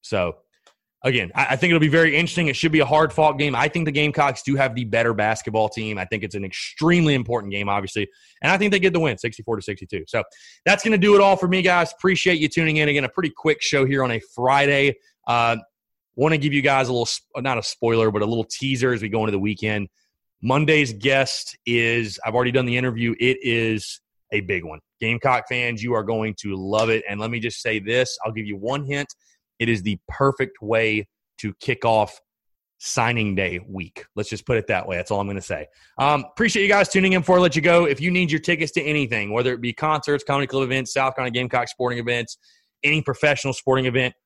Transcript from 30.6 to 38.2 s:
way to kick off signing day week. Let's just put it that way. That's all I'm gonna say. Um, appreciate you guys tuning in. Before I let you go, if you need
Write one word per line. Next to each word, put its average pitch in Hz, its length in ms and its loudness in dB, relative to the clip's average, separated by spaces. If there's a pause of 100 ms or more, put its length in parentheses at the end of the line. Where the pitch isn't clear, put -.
way 110 480 0 (300)
to 104 220 -6
kick - 240 -4
off 110 360 2 (580)
signing 113 560 -2
day 90 340 -2
week. 95 360 -12 (120)
Let's 107 140 -6
just - 160 -10
put 123 100 0
it 107 120 -2
that 95 200 -2
way. 90 80 -4
That's 90 140 -6
all 101 100 -2
I'm 98 60 -4
gonna 101 140 -6
say. 76 260 -8 (320)
Um, 139 260 0
appreciate 226 380 0
you 202 60 2
guys 202 200 4
tuning 190 240 2
in. 185 80 4
Before 180 180 4
I - 20 6
let 175 140 4
you 156 80 0
go, 170 220 6
if 139 160 0
you 170 100 -2
need 180 200 2